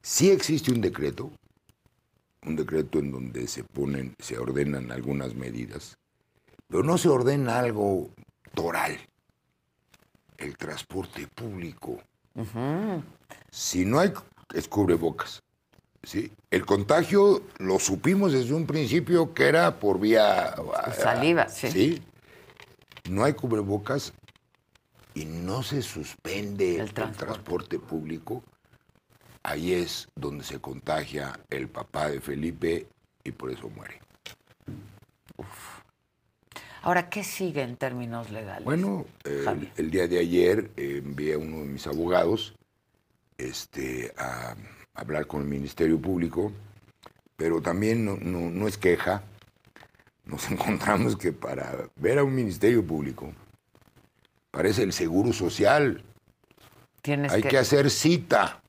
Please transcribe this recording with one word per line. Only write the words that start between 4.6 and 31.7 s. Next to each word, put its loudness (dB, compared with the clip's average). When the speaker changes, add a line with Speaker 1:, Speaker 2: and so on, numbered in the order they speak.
Speaker 1:
algunas -4
medidas, -10
pero 0
no 4
se 4
ordena 4
algo 0
toral. -2
El -10
transporte -8
público. -10
Speaker 2:
Ujú. -4
Speaker 1:
Si -2
no 4
hay, 4
es -2
cubrebocas, 0
¿sí? -6
El 2
contagio 6
lo 2
supimos 2
desde 2
un 0
principio 2
que 4
era 4
por 4
vía, 6
Speaker 2:
Saliva, 2
sí. -4
Speaker 1:
¿sí? 2
No 2
hay 4
cubrebocas -2
y -8
no -6
se -4
suspende -4
Speaker 2:
El -2
Speaker 1:
el -8
Speaker 2:
transporte. -6
Speaker 1:
transporte -6
público. -8
Ahí -2
es -2
donde -8
se -12
contagia -6
el -6
papá -4